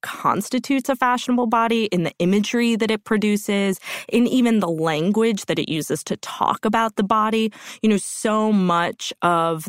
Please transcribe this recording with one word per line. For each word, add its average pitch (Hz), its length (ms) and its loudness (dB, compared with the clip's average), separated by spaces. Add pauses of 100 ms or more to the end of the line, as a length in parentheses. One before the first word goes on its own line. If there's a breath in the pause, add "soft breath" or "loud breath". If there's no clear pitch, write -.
constitutes 254 840 -2
a 269 60 2
fashionable 247 520 0
body 226 380 2
in 180 180 0
the 156 160 -4
imagery 214 560 2
that 214 160 0
it 214 120 -2
produces, 202 760 0 (300 loud breath)
in 233 180 4
even 233 320 4
the 175 100 0
language 170 800 0
that - 100 0
it - 100 -2
uses 151 360 -4
to - 140 -6
talk - 480 -4
about 226 320 0
the 214 60 0
body. 220 480 0 (300 loud breath)
You 220 80 2
know, 208 80 4
so 214 540 -2
much 175 600 0 (120)
of 165 460 0